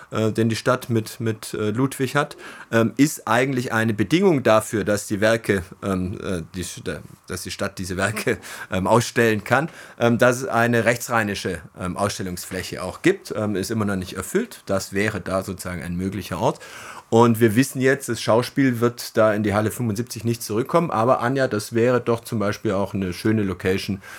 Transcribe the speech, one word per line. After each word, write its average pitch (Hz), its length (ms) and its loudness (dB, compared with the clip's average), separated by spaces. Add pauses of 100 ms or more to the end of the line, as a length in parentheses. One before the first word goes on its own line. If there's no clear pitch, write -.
(120)
äh, 110 200 0
den 113 180 2
die 110 60 0
Stadt 127 360 0
mit, 110 280 -2
mit, 113 360 -4
äh, 107 160 -2
Ludwig 131 440 -2
hat, 147 220 -2 (340)
ähm, 113 260 4
ist 147 300 2
eigentlich 127 460 2
eine 113 220 2
Bedingung 151 480 2
dafür, 107 400 4
dass 101 240 -2
die 101 120 -4
Werke, 107 440 2 (180)
ähm, 92 420 -2
äh, 87 200 -4 (100)
die, 92 100 -6 (640)
dass - 160 -8
die 92 100 -10
Stadt - 280 -6
diese 92 180 -6
Werke, 107 400 0 (340)
ähm, 95 140 0
ausstellen 113 580 4
kann, 135 260 0 (300)
ähm, 117 280 4
dass 123 140 2
es 135 40 -6
eine 117 380 2
rechtsrheinische, 107 760 0 (200)
ähm, 92 160 -6
Ausstellungsfläche 92 880 -6
auch 90 180 -10
gibt, 190 320 0
ähm, 104 220 -2
ist 98 160 -2
immer 113 140 0
noch 101 100 -2
nicht 92 220 -6
erfüllt. 202 480 -4
Das 98 260 -4
wäre 104 300 -2
da 92 200 -2
sozusagen 90 400 -8
ein 87 140 -6
möglicher 92 420 -6
Ort. 127 220 0 (500)
Und 117 300 6
wir 113 160 6
wissen 135 240 0
jetzt, 131 300 2
das 113 120 -4
Schauspiel 120 600 2
wird 120 340 -2
da 110 180 6
in 107 100 0
die 101 100 2
Halle 107 180 2
fünfundsiebzig 117 540 -4
nicht 117 180 -2
zurückkommen, 151 480 0
aber 117 300 2
Anja, 131 260 0
das 107 260 -4
wäre 120 280 2
doch 117 180 0
zum - 200 -6
Beispiel 101 340 -2
auch 95 200 -2
eine 95 200 -2
schöne 110 300 2
Location, 95 580 -2 (180)